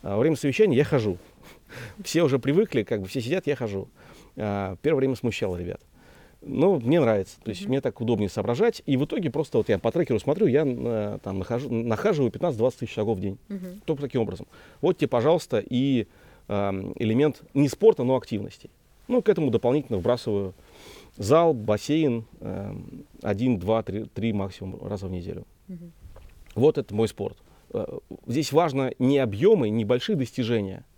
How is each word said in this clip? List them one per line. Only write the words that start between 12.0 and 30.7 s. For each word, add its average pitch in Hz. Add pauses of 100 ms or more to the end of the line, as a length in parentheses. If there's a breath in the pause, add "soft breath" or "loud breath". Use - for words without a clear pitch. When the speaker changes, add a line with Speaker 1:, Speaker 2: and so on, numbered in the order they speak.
Speaker 1:
пятнадцать-двадцать 127
тысяч 117
шагов 107
в -
день. 98 (100)
Speaker 2:
Мгм. 190
Speaker 1:
Только 143
таким 131
образом. 95 (340 loud breath)
Вот 175
тебе, 147
пожалуйста, 127
и, 127 (400 soft breath)
эм, 98
элемент 123 (120)
не 143
спорта, 202
но 127
активности. - (360)
Ну, 233
к -
этому 165
дополнительно 120
вбрасываю 101 (640 loud breath)
зал, 151
бассейн, 117 (160)
эм, 98 (180)
один, 104
два, 107
три, 104
три 110
максимум 95
раза 98
в 92
неделю. 87 (240)
Speaker 2:
Мгм. 170 (640)
Speaker 1:
Вот 139
это 107
мой 110
спорт. 101 (360 soft breath)
Э, - (280)
здесь 135
важно 139
не 135
объёмы, 127
не 110
большие 127
достижения 113 (140)